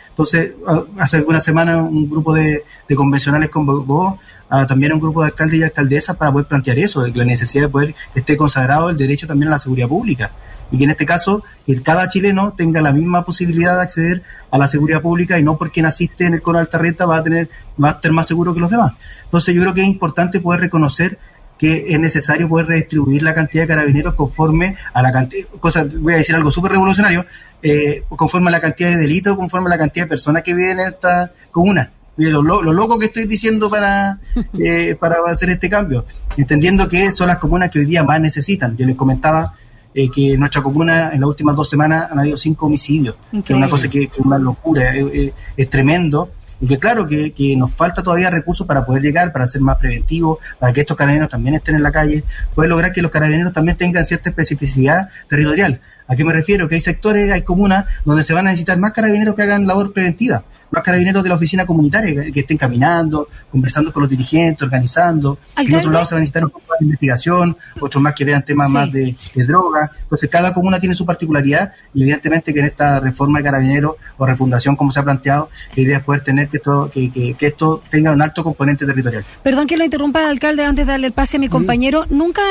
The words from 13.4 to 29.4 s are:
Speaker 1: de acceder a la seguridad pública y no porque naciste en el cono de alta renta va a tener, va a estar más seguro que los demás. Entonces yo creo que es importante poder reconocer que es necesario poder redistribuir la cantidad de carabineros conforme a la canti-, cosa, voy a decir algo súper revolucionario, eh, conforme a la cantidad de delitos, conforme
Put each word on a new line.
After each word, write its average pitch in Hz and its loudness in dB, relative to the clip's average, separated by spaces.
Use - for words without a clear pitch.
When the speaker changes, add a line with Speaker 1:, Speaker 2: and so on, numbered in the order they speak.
Speaker 1:
de 180 0
acceder 175 -2
a 135 2
la 139 4
seguridad 156 0
pública 170 0
y 156 4
no 151 2
porque 160 -4
naciste 170 -2
en 175 2
el 151 -4
cono 170 0
de 165 2
alta 160 -4
renta 165 0
va 160 2
a 156 -4
tener, 160 0
va 143 4
a 151 2
estar 156 -2
más 160 2
seguro 170 0
que 175 -2
los 170 0
demás. 226 2
Entonces 175 0
yo 175 4
creo 185 0
que 190 0
es 196 4
importante 185 0
poder 175 0
reconocer 170 0
que 160 0
es 151 2
necesario 160 0
poder 160 2
redistribuir 151 0
la 160 0
cantidad 160 0
de 160 -2
carabineros 151 0
conforme 160 0
a 127 2
la 127 2
canti-, 127 -2
cosa, 165 0
voy 165 0
a - 2
decir 165 0
algo 156 2
súper 180 -2
revolucionario, 190 2
eh, 147 0
conforme 175 0
a 170 2
la 170 0
cantidad 165 -2
de 170 0
delitos, 185 0
conforme 180 -4